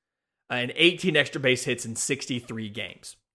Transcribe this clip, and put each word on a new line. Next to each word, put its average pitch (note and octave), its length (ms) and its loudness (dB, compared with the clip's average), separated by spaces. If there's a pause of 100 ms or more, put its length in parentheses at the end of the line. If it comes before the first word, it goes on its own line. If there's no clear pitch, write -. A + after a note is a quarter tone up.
(500)
and B2 260 -2
eighteen F3 420 4
extra C#3+ 240 0
base B2+ 220 4
hits A#2+ 220 -2
in A2+ 100 -8
sixty-three A2+ 720 -6
games. G2+ 460 -12 (200)